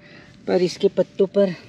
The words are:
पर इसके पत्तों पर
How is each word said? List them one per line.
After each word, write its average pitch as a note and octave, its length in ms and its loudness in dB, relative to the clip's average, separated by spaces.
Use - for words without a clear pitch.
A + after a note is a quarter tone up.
पर F#3 160 0
इसके F#3 260 -2
पत्तों F#3+ 380 -2
पर G3 280 0